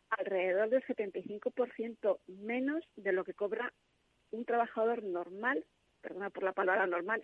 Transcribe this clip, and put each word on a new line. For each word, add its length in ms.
alrededor 640
del 140
setenta 340
y 60
cinco 260
por 240
ciento 520
menos 560
de 160
lo 120
que 100
cobra 400
un 160
trabajador 560
normal, 640
perdona 300
por 140
la 80
palabra 340
normal, 380